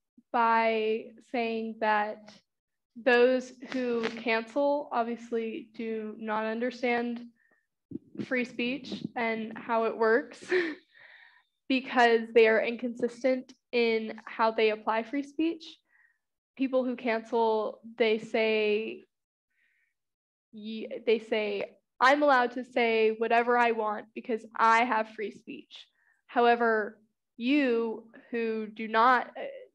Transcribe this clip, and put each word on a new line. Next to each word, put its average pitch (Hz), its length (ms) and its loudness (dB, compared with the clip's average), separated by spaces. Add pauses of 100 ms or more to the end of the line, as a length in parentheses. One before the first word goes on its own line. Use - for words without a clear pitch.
(320)
by 226 800 2 (200)
saying 226 500 -4
that 214 520 -2 (720)
those 254 500 4 (180)
who 240 320 -2 (140)
cancel 285 760 -2
obviously 226 840 -4
do 220 420 -8
not 220 280 -4
understand 240 760 -4 (1040)
free 247 200 -2
speech 247 580 -8 (120)
and 226 400 -4
how 226 280 -2
it 220 120 -2
works 226 480 0 (600)
<laughs> - 640 -18
because 240 520 2 (120)
they 226 140 8
are 220 140 4
inconsistent 247 920 -4 (180)
in 226 540 0
how 226 260 0
they 220 200 2
apply 220 320 -4
free 285 200 -6
speech. - 540 -6 (800)
People 262 280 0
who 247 120 -4
cancel, 226 840 -2 (180)
they 226 200 2
say, 220 880 -2 (1500)
ye-, 220 380 -12 (160)
they 226 140 4
say, 214 560 -4 (240)
"I'm 285 240 6
allowed 247 280 4
to 254 120 -8
say 226 480 2
whatever 233 460 2
I 240 140 4
want 214 440 -4
because 233 280 -6 (120)
I 226 300 4
have 220 240 0
free 208 220 -8
speech." - 540 -18 (400)
However, 233 720 2 (380)
you 233 680 0 (260)
who 220 340 -4
do 220 220 -10
not, 233 400 4 (100)
uh, 247 60 -10 (320)